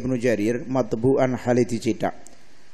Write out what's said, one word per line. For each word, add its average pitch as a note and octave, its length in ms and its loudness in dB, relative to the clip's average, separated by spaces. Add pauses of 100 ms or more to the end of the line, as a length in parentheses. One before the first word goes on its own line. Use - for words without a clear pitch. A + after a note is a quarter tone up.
Ibnu B2+ 160 0
Jarir, A#2 480 0
matbu'an, B2+ 720 2
hale B2 320 4
dicetak. G#2 480 -2 (560)